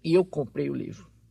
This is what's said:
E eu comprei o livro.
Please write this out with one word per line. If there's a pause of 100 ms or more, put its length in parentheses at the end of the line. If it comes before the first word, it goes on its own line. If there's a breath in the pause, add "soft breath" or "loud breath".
E
eu
comprei
o
livro. (200)